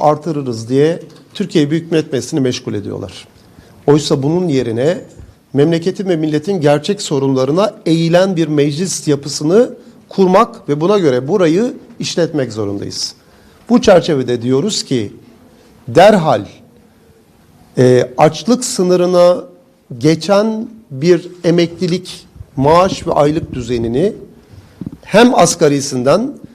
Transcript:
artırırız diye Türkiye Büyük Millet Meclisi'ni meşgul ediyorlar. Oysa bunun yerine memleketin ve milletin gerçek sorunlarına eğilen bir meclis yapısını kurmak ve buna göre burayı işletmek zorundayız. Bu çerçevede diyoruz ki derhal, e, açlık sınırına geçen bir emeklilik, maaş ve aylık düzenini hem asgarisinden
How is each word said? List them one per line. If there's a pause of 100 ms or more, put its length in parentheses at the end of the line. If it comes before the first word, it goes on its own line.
artırırız
diye (320)
Türkiye
Büyük
Millet
Meclisi'ni
meşgul
ediyorlar. (580)
Oysa
bunun
yerine (520)
memleketin
ve
milletin
gerçek
sorunlarına (120)
eğilen
bir
meclis
yapısını (380)
kurmak
ve
buna
göre
burayı (240)
işletmek
zorundayız. (560)
Bu
çerçevede
diyoruz
ki (760)
derhal, (1300)
e,
açlık
sınırına (540)
geçen (220)
bir (160)
emeklilik, (300)
maaş
ve
aylık
düzenini (920)
hem
asgarisinden (220)